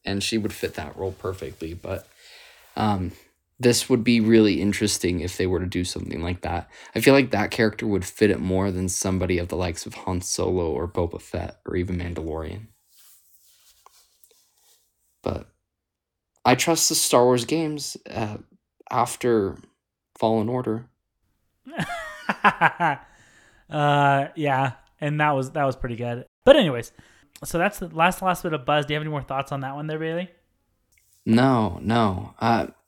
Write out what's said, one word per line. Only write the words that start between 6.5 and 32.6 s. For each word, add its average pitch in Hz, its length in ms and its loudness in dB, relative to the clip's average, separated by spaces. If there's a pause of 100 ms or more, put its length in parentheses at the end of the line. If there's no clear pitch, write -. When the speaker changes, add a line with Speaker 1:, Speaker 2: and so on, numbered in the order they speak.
Speaker 1:
I 110 60 -2
feel 135 160 8
like 135 160 4
that 104 180 0
character 113 380 0
would 92 180 0
fit - 240 2
it 65 100 2
more 92 300 0
than 92 180 -2
somebody 92 520 -2
of 87 80 -6
the 80 80 -6
likes 87 320 -4
of - 80 -16
Han 90 260 -6
Solo 90 500 -2
or 71 160 -4
Boba 87 320 -4
Fett 85 460 -10
or - 100 -6
even 90 220 -2
Mandalorian. 85 680 -8 (2500)
But - 260 -6 (960)
I 127 80 6
trust 160 340 2
the 165 60 0
Star 123 300 4
Wars 123 220 4
games, 151 520 -4 (140)
uh, 107 260 -6 (540)
after 117 680 0 (640)
Fallen 113 300 2
Order. 123 400 -4 (760)
Speaker 2:
<laughs> 277 1300 -2 (720)
Uh, 143 680 2
yeah, 139 340 0 (300)
and 151 180 -2
that 151 120 4
was, 135 200 -2
that 147 140 -2
was 127 100 0
pretty 120 220 -8
good. 120 280 -6 (200)
But 285 100 12
anyways, 143 380 0 (500)
so 170 140 -4
that's 190 220 0
the 175 100 -8
last, 165 320 2
last 185 220 -2
bit 170 100 -4
of 135 120 -4
buzz. 147 200 2
Do 147 80 -4
you - 20 -2
have 151 80 -4
any 156 80 -6
more 143 100 -4
thoughts 135 300 -6
on 135 80 -4
that 135 160 -8
one 151 120 -8
there, 156 120 -6
Bailey? 165 300 -6 (960)
Speaker 1:
No, 113 560 4
no. 107 580 0
Uh, 113 280 0 (200)